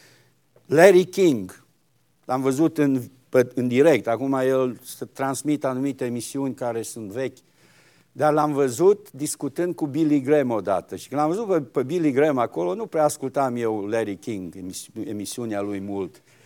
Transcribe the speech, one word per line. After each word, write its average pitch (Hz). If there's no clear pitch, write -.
Larry 185
King, 151
l-am 131
văzut 143
în, 139
pe, 127
în 123
direct, 127
acum 120
el 131
se -
transmit 139
anumite 131
emisiuni 123
care 117
sunt 107
vechi, 127
dar 151
l-am 151
văzut 139
discutând 151
cu 165
Billy 147
Graham 139
odată. 98
Și -
când 139
l-am 151
văzut 208
pe, 180
pe 131
Billy 156
Graham 139
acolo, 160
nu 220
prea 160
ascultam 135
eu 110
Larry 110
King, 92
emisi-, 92
emisiunea 104
lui 101
mult. 98